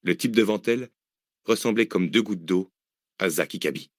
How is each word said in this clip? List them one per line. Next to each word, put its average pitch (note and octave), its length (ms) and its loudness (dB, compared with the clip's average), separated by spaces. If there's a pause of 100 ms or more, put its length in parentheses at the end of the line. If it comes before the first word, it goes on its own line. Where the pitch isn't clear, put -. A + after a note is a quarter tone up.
Le F2 140 0
type A#2 180 -4
devant G#2+ 280 2
elle B2 280 -2 (540)
ressemblait A2+ 420 2
comme F2+ 240 0
deux A2+ 120 4
gouttes G2+ 220 -4
d'eau F2+ 280 -2 (480)
à F#2+ 100 2
Zach D#2+ 240 -2
Ikabi. D2+ 440 -6